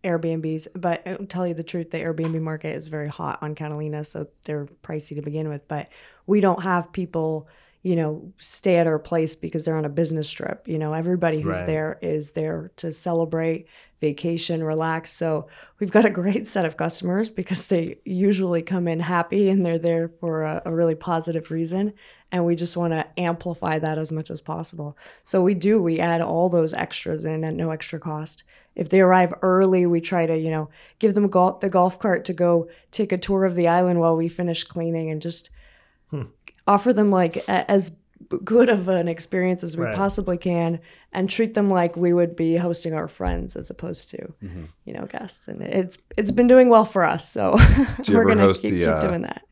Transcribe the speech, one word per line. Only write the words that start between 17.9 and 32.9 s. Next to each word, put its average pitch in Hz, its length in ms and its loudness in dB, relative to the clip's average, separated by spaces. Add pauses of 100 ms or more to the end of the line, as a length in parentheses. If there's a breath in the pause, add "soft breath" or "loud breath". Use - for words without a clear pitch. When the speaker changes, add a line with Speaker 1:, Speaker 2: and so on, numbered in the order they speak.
Speaker 1:
usually 185 580 0
come 175 240 -2
in 165 140 -2
happy 180 480 0
and 190 160 4
they're 165 140 0
there 165 300 0
for 165 340 -4
a, 156 240 -4
a 165 80 -4
really 165 200 2
positive 165 560 -4
reason. 175 440 -4 (360 soft breath)
And 180 140 0
we 170 120 2
just 170 200 -4
wanna 170 300 -2 (100)
amplify 170 640 -4
that 156 200 -2
as 156 140 -6
much 156 180 -8
as 165 120 -8
possible. 160 540 -10 (260 soft breath)
So 190 200 0
we 196 120 4
do, 196 280 2
we 165 160 0
add 170 220 0
all 170 280 0
those 165 260 2
extras - 500 -6
in 156 200 -4
at 160 100 -4
no 165 160 -2
extra 160 280 -8
cost. 156 460 -10 (300 soft breath)
If 160 160 -6
they 190 100 6
arrive 185 400 6
early, 185 460 4
we 170 160 2
try 170 240 0
to, 160 100 0
you 160 140 -2
know, 156 180 -4 (300 soft breath)
give 208 160 2
them 208 100 4
a 196 40 2
gol-, 185 340 4
the 196 80 -2
golf 180 280 2
cart 185 280 0
to 185 80 -6
go 170 340 2 (220 loud breath)